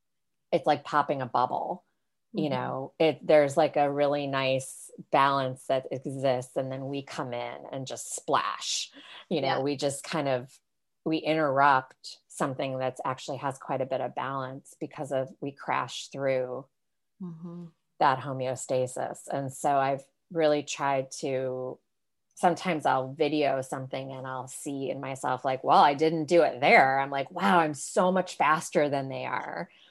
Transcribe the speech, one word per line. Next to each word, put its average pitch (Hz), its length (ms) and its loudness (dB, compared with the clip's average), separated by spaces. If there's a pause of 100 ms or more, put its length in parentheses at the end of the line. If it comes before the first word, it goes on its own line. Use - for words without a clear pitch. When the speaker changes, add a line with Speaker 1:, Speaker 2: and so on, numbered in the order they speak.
(500)
Speaker 1:
it's 170 160 0
like 147 180 2
popping 143 380 0
a 123 40 -4
bubble. - 580 -2 (500)
You 156 100 0
Speaker 2:
Mm-hmm. 139 100 0
Speaker 1:
know, 131 440 -6
it, 156 280 2
there's, 147 320 6
like, 156 180 2
a 143 160 4
really 143 340 0
nice 135 640 -2 (200)
balance 135 580 2
that 135 240 0
exists. 131 640 -2
And 131 160 -4
then 135 140 -8
we 139 160 -6
come 131 320 -8
in 120 220 -8 (140)
and 135 160 -8
just - 300 -10
splash, - 720 -2 (380)
you 160 140 0
know, 135 60 0
Speaker 2:
Yeah. 131 120 2
Speaker 1:
we 139 160 0
just 139 260 -2
kind 147 260 -2
of, 127 220 -2 (540)
we 156 140 0
interrupt 139 1000 2 (100)
something 135 500 -4
that's 127 260 -4
actually 131 340 -6
has 147 200 -4
quite 135 240 -4
a 131 40 0
bit 131 140 -2
of 127 140 -6
balance 135 640 -6
because 143 320 -8
of, 131 160 -2 (120)
we 139 120 -6
crash 131 560 -6
through 131 580 -2 (560)
Speaker 2:
Mm-hmm. 170 440 -12 (340)
Speaker 1:
that 135 180 4
homeostasis. 131 1120 -4
And 139 220 -4
so 143 240 0
I've 135 260 2 (300)
really 151 320 2
tried 139 560 -2
to, 131 580 -4 (560)
sometimes 170 500 0
I'll 131 280 2
video 143 500 2
something 135 480 -8
and 131 160 -10
I'll 131 220 -8
see 139 420 -6
in 139 100 -6
myself, 131 440 -4
like, 131 180 0
"Well, 147 160 6
I 147 160 8
didn't 160 300 2
do 170 180 6
it 127 180 2
there." 139 380 6
I'm 139 120 0
like, 139 200 -4
"Wow, 185 300 4
I'm 151 140 0
so 185 360 2
much 185 260 0
faster 151 520 2
than 139 200 -2
they 127 160 -6
are," 156 440 -6 (220)